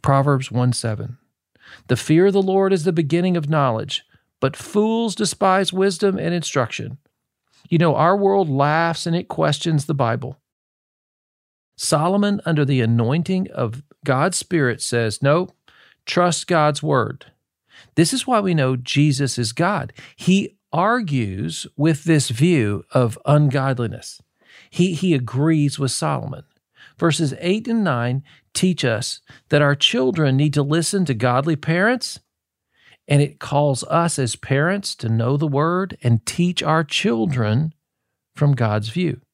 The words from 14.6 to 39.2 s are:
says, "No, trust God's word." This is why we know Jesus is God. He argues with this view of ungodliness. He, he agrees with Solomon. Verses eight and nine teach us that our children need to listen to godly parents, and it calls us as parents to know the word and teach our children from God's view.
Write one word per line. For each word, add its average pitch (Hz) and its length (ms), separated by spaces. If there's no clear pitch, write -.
says, 117 420
"No, 160 320
trust 175 400
God's 151 380
word." 131 420
This 160 160
is 262 160
why 240 100
we 190 160
know 131 220
Jesus 139 600
is 117 140
God. 175 400
He - 420
argues 156 960
with 151 280
this 160 240
view 120 640
of 120 340
ungodliness. 135 960
He, 180 240
he 170 200
agrees 143 680
with 131 100
Solomon. 143 540
Verses 156 420
eight 214 280
and 226 160
nine 127 400
teach 180 320
us 113 360
that 147 140
our 143 120
children 165 640
need 147 160
to 147 100
listen 165 440
to 135 80
godly 131 420
parents, 196 640
and 143 140
it - 160
calls 143 460
us 170 340
as 127 180
parents 170 600
to 117 120
know 117 280
the 151 100
word 165 560
and 113 240
teach 175 360
our 160 220
children 156 880
from 143 200
God's 110 360
view. 170 320